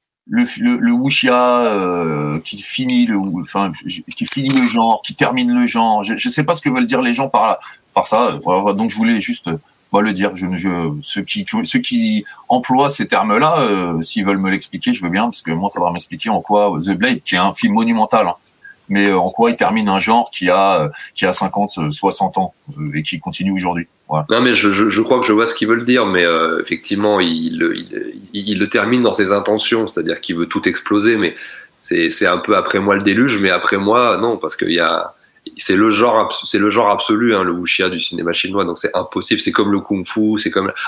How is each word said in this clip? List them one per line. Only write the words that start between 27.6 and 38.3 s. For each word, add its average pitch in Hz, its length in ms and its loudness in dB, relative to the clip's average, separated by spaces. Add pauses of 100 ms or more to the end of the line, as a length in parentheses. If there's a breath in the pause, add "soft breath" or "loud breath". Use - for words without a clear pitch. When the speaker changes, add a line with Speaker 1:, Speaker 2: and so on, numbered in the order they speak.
Speaker 2:
il, - 460 -10 (140)
il, 101 160 -4
il 98 80 -2
le 101 100 0
termine 113 320 2
dans 120 140 2
ses 98 180 2
intentions, 104 560 0
c'est-à-dire 82 320 -4
qu'il - 160 -6
veut 85 80 -2
tout 92 240 -4
exploser, 104 480 2
mais 95 180 0 (440 loud breath)
c'est, 82 320 0
c'est 92 160 0
un 90 100 2
peu 95 180 0
après 92 240 0
moi 98 160 2
le 101 60 2
déluge, 104 380 2
mais 98 100 2
après 90 300 0
moi, 107 400 2
non, 113 180 0
parce - 180 -8
qu'il 90 180 -2
y 85 80 2
a, 85 340 0 (420 soft breath)
c'est - 200 0
le 107 140 4
genre 110 280 2
abs-, - 260 -2
c'est - 140 -2
le 104 100 2
genre 104 220 4
absolu, 107 440 2
hein, 95 80 2
le 90 100 0
wuxia 87 360 -2
du 90 140 -4
cinéma 85 320 -4